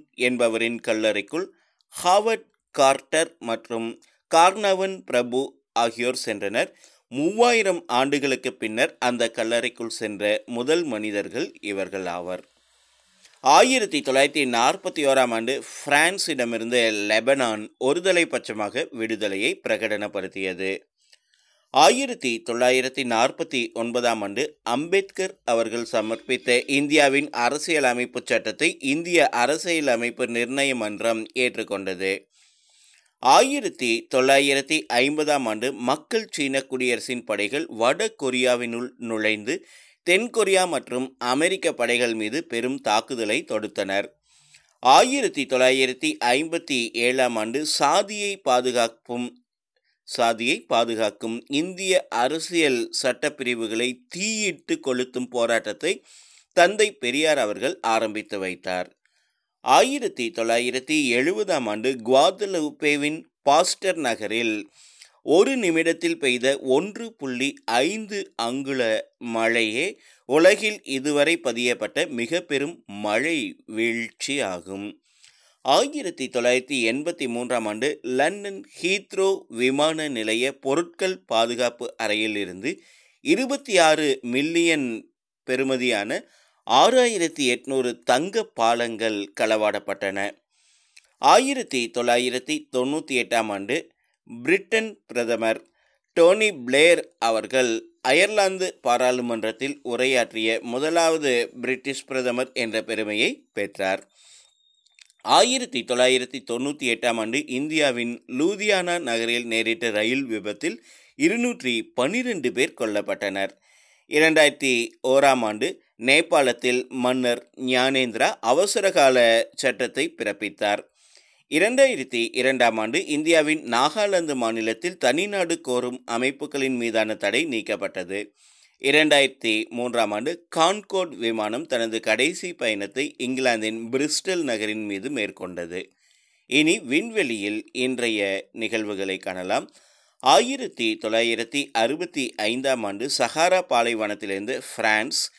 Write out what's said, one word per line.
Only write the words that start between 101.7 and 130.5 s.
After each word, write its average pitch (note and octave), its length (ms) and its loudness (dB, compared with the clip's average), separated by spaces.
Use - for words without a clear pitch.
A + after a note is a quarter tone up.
பிரதமர் B2+ 500 -2
என்ற A2+ 300 -2
பெருமையை A2 460 -2
பெற்றார். G2 520 -4
ஆயிரத்தி G#3 580 2
தொள்ளாயிரத்தி B2+ 640 2
தொண்ணூத்தி C3+ 420 -4
எட்டாம் A#2 320 0
ஆண்டு A2+ 260 -2
இந்தியாவின் B2+ 720 -2
லூதியானா F3+ 720 -2
நகரில் A#2 460 -2
நேரிட்ட A2+ 440 -2
ரயில் A#2 360 -2
விபத்தில் A2 540 -6
இருநூற்றி G#3 580 0
பன்னிரண்டு F3+ 580 -2
பேர் A#2+ 260 -2
கொல்லப்பட்டனர். G2+ 760 -4
இரண்டாயிரத்தி D3 640 4
ஓராம் C3+ 360 6
ஆண்டு G#2+ 240 -2
நேபாளத்தில் B2+ 920 2
மன்னர் B2+ 520 0
ஞானேந்திரா B2+ 680 2
அவசரகால E3+ 760 4
சட்டத்தை B2+ 540 -2
பிறப்பித்தார். G#2 720 -4
இரண்டாயிரத்தி F3+ 720 2
இரண்டாம் B2 460 2
ஆண்டு A2+ 280 -2
இந்தியாவின் D#3 580 2
நாகாலாந்து D#3 680 0
மாநிலத்தில் A2+ 640 -4
தனிநாடு E3+ 640 0
கோரும் B2 440 -4
அமைப்புகளின் C3+ 720 -4
மீதான A2 380 -2
தடை G#2+ 300 0
நீக்கப்பட்டது. G2 760 -6
இரண்டாயிரத்தி C#3 680 2
மூன்றாம் A#2+ 440 -2
ஆண்டு A#2+ 200 -4